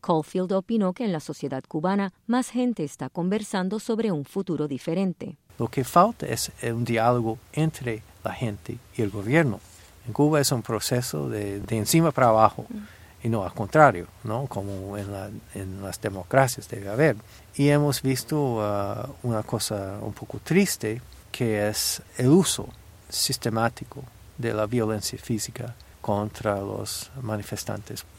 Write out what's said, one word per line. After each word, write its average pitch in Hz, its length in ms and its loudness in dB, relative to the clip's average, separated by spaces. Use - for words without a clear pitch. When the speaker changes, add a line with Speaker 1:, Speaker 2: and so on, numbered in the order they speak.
Speaker 1:
Caulfield 180 540 0
opinó 196 380 2
que 247 120 -6
en 208 80 0
la 156 80 -2
sociedad 139 480 -6
cubana 190 440 -2
más 247 240 0
gente 247 320 -2
está 139 280 -6
conversando 190 680 -2
sobre 220 320 -2
un 147 140 -2
futuro 156 420 -2
diferente. 165 720 -4
Speaker 2:
Lo 117 80 0
que - 160 -2
falta 180 420 4
es, - 280 -4
eh, 120 100 -2
un 117 120 0
diálogo 117 520 2
entre 127 520 -2
la 95 100 -4
gente 110 460 -6
y 120 60 0
el 104 80 0
gobierno. 110 480 0
En 113 60 -8
Cuba 147 280 4
es 135 120 2
un 117 100 -2
proceso 123 680 -2
de, 104 300 -4
de 104 180 -4
encima 160 360 4
para 127 160 6
abajo, 110 400 6
Speaker 1:
Mm. - 580 -12
Speaker 2:
y - 20 0
no 110 140 0
al 90 100 -4
contrario, 110 540 6
¿no? 117 240 -4
Como 98 500 -6
en 101 140 -6
la, 101 200 -8
en 95 280 -8
las 95 180 -8
democracias 113 680 0
debe 101 200 -10
haber. 120 280 2
Y 143 140 6
hemos 147 320 4
visto, 135 580 0
ah, 104 480 -2
una 113 180 0
cosa 101 580 -4
un 107 120 -8
poco - 260 -12
triste, 127 640 2
que 107 360 2
es - 340 -4
el 127 120 4
uso 165 400 4
sistemático 117 960 -2
de 117 180 -2
la 107 120 0
violencia 110 520 -2
física 117 560 -6
contra 104 600 0
los 101 500 -8
manifestantes 107 840 -8